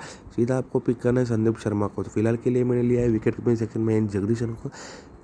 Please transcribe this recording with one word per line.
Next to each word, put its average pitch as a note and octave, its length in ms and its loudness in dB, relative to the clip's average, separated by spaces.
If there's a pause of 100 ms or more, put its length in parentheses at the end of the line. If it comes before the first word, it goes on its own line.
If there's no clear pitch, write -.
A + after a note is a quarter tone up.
(360)
सीधा A#2+ 220 2
आपको B2+ 220 -2
पिक A#2+ 220 0
करना B2 180 2
है B2+ 60 2
संदीप A2+ 340 2
शर्मा G#2 280 0
को। G2 160 -8
तो - 80 -12
फिलहाल A2+ 260 2
के A#2+ 120 -2
लिए B2 140 2
मैंने B2 200 2
लिया A#2+ 180 2
है A#2+ 80 2
wicket A2 260 2
keeping A2+ 220 2
section A2+ 240 -2
में A2 140 2
एन A2 120 2
जगदीशन A2 460 -2
को। - 180 -10 (520)